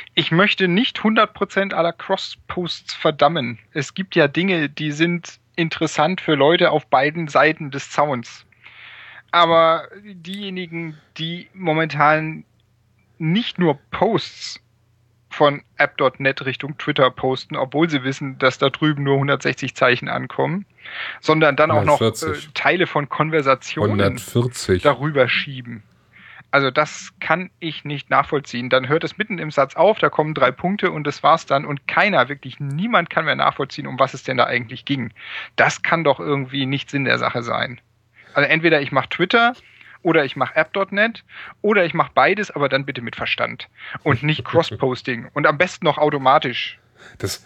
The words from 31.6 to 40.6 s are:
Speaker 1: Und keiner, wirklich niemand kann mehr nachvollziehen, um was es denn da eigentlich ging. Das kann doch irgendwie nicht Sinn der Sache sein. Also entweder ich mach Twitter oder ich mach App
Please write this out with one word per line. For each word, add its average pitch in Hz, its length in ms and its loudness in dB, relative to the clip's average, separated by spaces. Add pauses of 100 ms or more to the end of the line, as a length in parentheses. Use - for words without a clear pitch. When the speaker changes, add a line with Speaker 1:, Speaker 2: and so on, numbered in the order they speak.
Speaker 1:
Und 143 220 -8
keiner, 165 420 2
wirklich 139 300 -12
niemand 165 500 -2
kann - 160 -2
mehr 139 100 0
nachvollziehen, 139 520 -2
um 131 100 -10
was 131 160 2
es 143 80 -12
denn 131 160 -4
da 120 80 4
eigentlich 123 400 -4
ging. 135 260 -4 (440)
Das - 260 2
kann 165 220 0
doch 143 160 2
irgendwie 139 480 -2
nicht 135 240 -4
Sinn 139 140 -2
der 120 120 2
Sache 120 240 -2
sein. 117 400 -4 (540)
Also 143 140 2
entweder 160 320 4
ich 139 100 -6
mach 135 160 0
Twitter 233 460 2 (480)
oder 160 240 4
ich - 100 -8
mach 131 200 -2
App 156 180 0